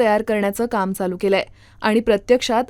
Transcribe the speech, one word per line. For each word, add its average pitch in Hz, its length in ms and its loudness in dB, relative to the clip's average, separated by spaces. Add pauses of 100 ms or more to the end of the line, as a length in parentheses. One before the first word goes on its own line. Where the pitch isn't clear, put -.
तयार 214 220 2
करण्याचं 208 440 -2
काम 196 260 -4
चालू 185 280 -6
केलंय 196 240 0 (380)
आणि 214 180 2
प्रत्यक्षात 233 680 0